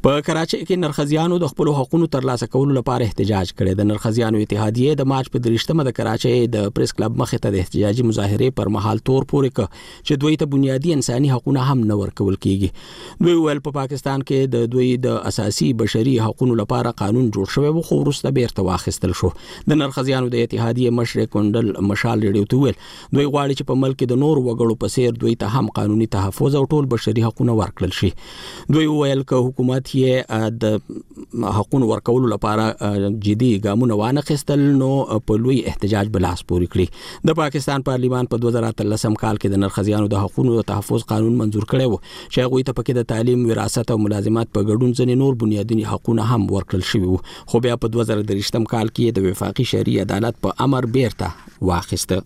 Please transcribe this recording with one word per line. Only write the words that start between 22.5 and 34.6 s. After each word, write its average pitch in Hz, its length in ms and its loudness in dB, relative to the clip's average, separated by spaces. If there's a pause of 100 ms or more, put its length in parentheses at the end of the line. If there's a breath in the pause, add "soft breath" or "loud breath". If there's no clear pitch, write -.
ته 135 80 4
وویل، 123 160 2 (360 loud breath)
دوی 143 120 4
غواړي 139 320 0
چې 147 140 -4
په 131 100 2
ملک 135 160 0
کې 123 160 0
د 131 80 2
نورو 147 240 2
وګړو 117 400 2
په - 80 -4
څیر 117 320 0
دوی 117 80 4
ته 107 240 -2
هم 113 240 -2
قانوني 107 240 2 (100)
تحفظ 135 460 0
او - 20 2
ټول 139 320 0
بشري 113 320 0
حقونه 117 320 0
ورکړل - 400 -4
شي. 95 140 0 (560 loud breath)
دوی 156 160 4
وویل 143 360 0
که 131 280 0
حکومت 131 460 -2
یې، - 0 -
ا، 127 520 0 (140)
د - 20 0 (920)
حقونو 120 340 0
ورکولو 120 360 2
لپاره، 107 380 0
ا، 101 440 -2 (180)
جدي 107 400 2
ګامونه 113 340 2
وانه 127 200 0
خیستل، 143 440 0 (160)